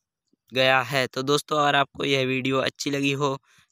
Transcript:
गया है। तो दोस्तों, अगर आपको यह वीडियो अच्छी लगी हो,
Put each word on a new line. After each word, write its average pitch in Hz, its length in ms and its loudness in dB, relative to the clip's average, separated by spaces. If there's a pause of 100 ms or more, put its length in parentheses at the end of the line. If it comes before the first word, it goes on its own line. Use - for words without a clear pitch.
(540)
गया 131 280 2
है। 127 260 -2
तो 131 140 -6
दोस्तों, 147 380 0
अगर 143 160 4
आपको - 300 -2
यह 135 200 2
वीडियो 131 320 -2
अच्छी 131 340 -4
लगी 139 200 -2
हो, 139 300 -4 (300)